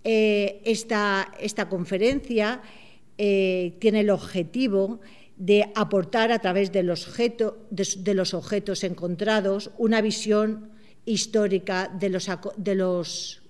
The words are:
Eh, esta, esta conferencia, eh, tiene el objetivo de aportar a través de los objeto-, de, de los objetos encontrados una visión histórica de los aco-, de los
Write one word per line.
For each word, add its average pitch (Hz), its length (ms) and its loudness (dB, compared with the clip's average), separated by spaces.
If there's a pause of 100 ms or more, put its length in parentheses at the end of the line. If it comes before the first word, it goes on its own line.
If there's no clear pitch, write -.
Eh, 208 640 2
esta, 208 760 0
esta 208 300 -4
conferencia, 214 920 0 (560)
eh, 185 600 2
tiene 214 220 4
el 208 100 4
objetivo 196 920 0 (360)
de 208 380 4
aportar 220 580 2
a 220 80 2
través 190 320 0
de 190 100 2
los 175 240 -2
objeto-, 233 520 -2 (120)
de, 196 160 -2 (120)
de 190 160 0
los 190 200 0
objetos 196 480 -4
encontrados 196 920 -2
una 220 240 2
visión 214 680 0 (340)
histórica 196 920 0
de 196 140 -2
los 185 220 -4
aco-, 185 260 -8
de 196 180 -2
los 180 760 -2